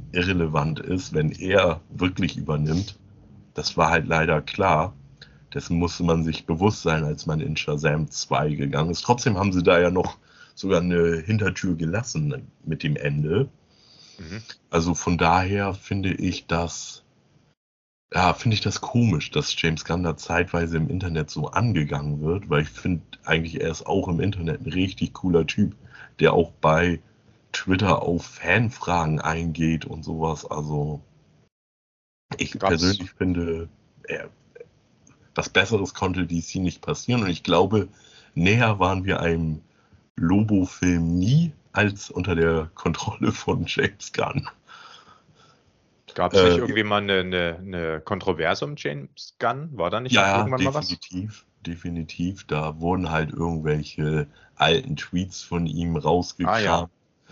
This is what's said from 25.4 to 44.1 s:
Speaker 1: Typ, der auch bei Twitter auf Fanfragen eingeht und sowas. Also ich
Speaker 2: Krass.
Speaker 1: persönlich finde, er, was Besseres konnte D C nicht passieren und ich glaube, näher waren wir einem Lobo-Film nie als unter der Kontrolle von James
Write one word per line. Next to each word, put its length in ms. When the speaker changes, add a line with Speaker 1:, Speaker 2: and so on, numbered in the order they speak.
Speaker 1:
Typ, 300
der 140
auch 180
bei 480
Twitter 500
auf 220
Fanfragen 960
eingeht 640
und 200
sowas. 460
Also 520
ich 200
Speaker 2:
Krass. 400
Speaker 1:
persönlich 140
finde, 560
er, 260
was 140
Besseres 460
konnte 320
D 160
C 160
nicht 240
passieren 400
und 80
ich 120
glaube, 460
näher 440
waren 260
wir 160
einem 420
Lobo-Film 1040
nie 340
als 380
unter 240
der 400
Kontrolle 580
von 340
James 460